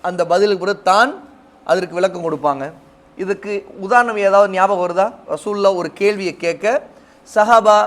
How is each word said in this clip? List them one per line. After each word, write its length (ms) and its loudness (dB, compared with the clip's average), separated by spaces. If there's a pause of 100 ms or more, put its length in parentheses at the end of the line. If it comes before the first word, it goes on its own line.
அந்த 120 -4 (120)
பதிலுக்கு 320 0
பிறகு 260 -4
தான் 220 2 (580)
அதற்கு 280 -2
விளக்கம் 280 -4
கொடுப்பாங்க. 380 -4 (520)
இதுக்கு 360 -6 (340)
உதாரணம் 400 0
ஏதாவது 300 4
ஞாபகம் 280 0
வருதா? 220 0 (280)
ரசூலுல்லாஹ் 460 -2
ஒரு 100 -6 (100)
கேள்வியை 340 -2 (100)
கேட்க 200 -4 (640)
சஹாபா 580 4